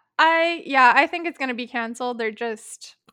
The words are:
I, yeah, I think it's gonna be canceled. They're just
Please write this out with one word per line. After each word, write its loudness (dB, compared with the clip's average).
I, 2
yeah, 6
I 4
think -8
it's -8
gonna -6
be -8
canceled. -8
They're -4
just -12